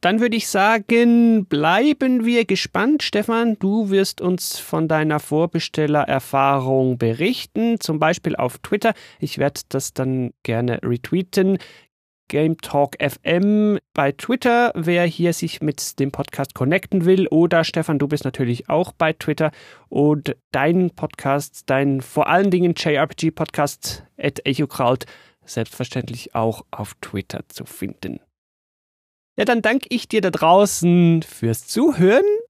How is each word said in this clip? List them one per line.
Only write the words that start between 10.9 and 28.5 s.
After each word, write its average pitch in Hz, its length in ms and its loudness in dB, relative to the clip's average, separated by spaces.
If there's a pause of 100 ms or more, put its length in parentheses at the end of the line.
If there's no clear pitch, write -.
Game 160 340 0
Talk - 360 -2
F 143 240 -4
M 208 560 2 (140)
bei 143 200 0
Twitter, 240 640 0
wer 175 300 0
hier 170 300 0
sich - 260 -8
mit - 400 -6
dem 135 120 0
Podcast - 420 -8
connecten 175 500 0
will. 185 220 4
Oder 165 360 4
Stefan, 160 360 -2
du 143 100 0
bist 147 160 -4
natürlich 123 460 -4
auch 160 220 0
bei 160 200 0
Twitter. 151 380 -2 (400)
Und 143 440 0 (160)
dein 170 420 0
Podcast, - 760 -6
dein 139 340 0
vor - 260 -2
allen 196 240 2
Dingen 180 220 2
J 156 220 -2
R 147 120 0
P - 120 -12
G-Podcast - 880 -4 (120)
at - 280 -6
Echokraut, 131 580 0 (400)
selbstverständlich - 880 -8
auch 113 360 -2
auf - 320 -12
Twitter - 460 -8
zu - 180 -16
finden. - 540 -10 (1200)